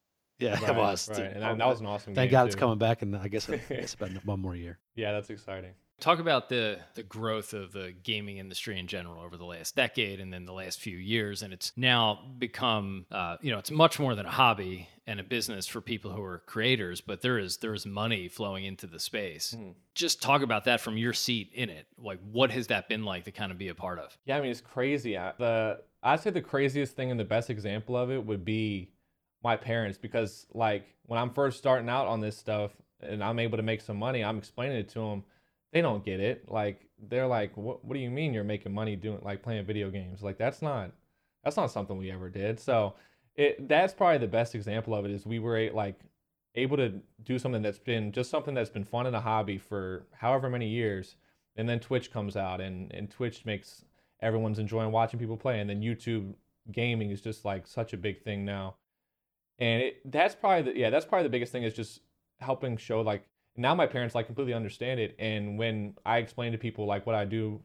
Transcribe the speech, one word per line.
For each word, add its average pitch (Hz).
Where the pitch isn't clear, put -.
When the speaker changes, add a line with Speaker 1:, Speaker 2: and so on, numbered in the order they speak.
Speaker 1:
yeah, 120
<laughs> 101
Speaker 2:
Right, -
Speaker 1:
it 123
was. 101
Speaker 2:
right. 107
Speaker 1:
Dude, 98
Speaker 2:
And 101
that, 110
Speaker 1:
oh, 107
Speaker 2:
that 113
was 120
an 110
awesome 101
Speaker 1:
thank 127
Speaker 2:
game, 131
Speaker 1:
God 123
it's 101
Speaker 2:
too. 98
Speaker 1:
coming 113
back, 113
and 101
I 98
guess 107
Speaker 2:
<laughs> 113
Speaker 1:
it's 131
about 98
one 101
more 92
year. 85
Speaker 2:
Yeah, 107
that's 104
exciting. 95
Speaker 3:
Talk 165
about 156
the, 110
the 113
growth 110
of 95
the 92
gaming 104
industry 95
in 90
general 87
over 87
the 87
last 85
decade 110
and 92
then 90
the 92
last 92
few 95
years. 101
And 95
it's -
now 120
become, 107
uh, 87
you 139
know, 104
it's -
much 156
more 131
than 101
a -
hobby 98
and 104
a -
business 107
for 113
people 104
who 101
are 90
creators, 110
but 98
there 123
is, 92
there 110
is 101
money 101
flowing 95
into 95
the 82
space. 92
Speaker 2:
Mm-hmm. 98
Speaker 3:
Just -
talk 139
about 113
that 120
from 110
your 117
seat 113
in 120
it. 78
Like, 101
what 123
has 127
that 101
been 110
like 92
to 104
kinda 95
be 92
a 85
part 90
of? -
Speaker 2:
Yeah, 135
I -
mean, 131
it's 117
crazy. 127
I, 90
the, 113
I'd 143
say 208
the 180
craziest 139
thing 127
and 120
the 104
best 113
example 107
of 123
it 127
would 101
be 107
my 117
parents, 113
because, 113
like, 107
when 117
I'm 123
first 139
starting 127
out 123
on 113
this 107
stuff 104
and 104
I'm 117
able 113
to 110
make 110
some 104
money, 120
I'm 107
explaining 123
it 101
to 117
'em. 104
They 165
don't 113
get 95
it. 110
Like, 104
they're 123
like, 110
"What, 110
what 120
do 139
you 123
mean 143
you're 104
making 101
money 107
doing, 101
like, 101
playing 110
video 101
games? 92
Like, 98
that's 123
not, 131
that's -
not 151
something 98
we 95
ever 92
did." 101
So 110
it, 139
that's 180
probably 170
the 117
best -
example 110
of 104
it, 101
is 101
we 113
were 113
a-, 110
like, 101
able 131
to 107
do 127
something 120
that's 104
been, 110
just 123
something 147
that's 117
been 98
fun 123
and 120
a 104
hobby 110
for 92
however 127
many 120
years. 107
And 110
then 117
Twitch 127
comes 101
out, 92
and, 92
and 101
Twitch -
makes -
everyone's 110
enjoying 110
watching 113
people 113
play. 123
And 101
then 101
YouTube 110
gaming 113
is 98
just, 110
like, 95
such -
a -
big 98
thing 101
now. 98
And 117
it, 131
that's 165
probably 170
the, 113
yeah, 113
that's 139
probably 185
the 143
biggest 120
thing, 123
is 110
just -
helping 127
show, 110
like, 107
now 123
my 170
parents, 123
like, 120
completely 123
understand 120
it. 104
And 107
when 110
I 117
explain 117
to 113
people, 107
like, 101
what 117
I 104
do 107